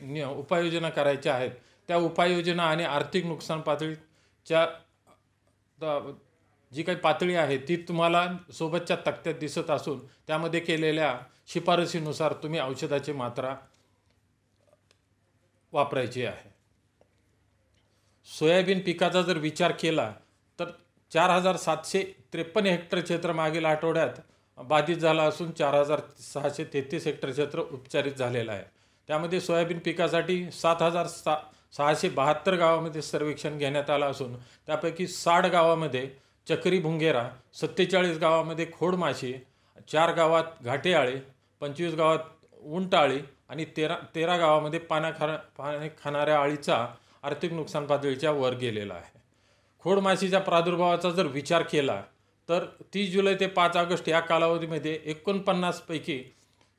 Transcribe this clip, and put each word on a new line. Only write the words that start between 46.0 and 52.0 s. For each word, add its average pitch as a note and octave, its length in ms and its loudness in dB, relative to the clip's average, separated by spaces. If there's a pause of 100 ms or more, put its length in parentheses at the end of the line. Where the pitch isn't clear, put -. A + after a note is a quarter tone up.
खाणाऱ्या D3 360 2
आळीचा C#3+ 480 0 (360)
आर्थिक D3 300 -4
नुकसान D3+ 320 -6
पातळीच्या C#3 460 0
वर C3 220 0
गेलेला G#2+ 400 -6
आहे. - 280 -18 (580)
खोडमाशीच्या F#3+ 600 2
प्रादुर्भावाचा F3 680 2
जर F3 160 0
विचार C#3+ 360 0
केला, C3+ 420 0 (460)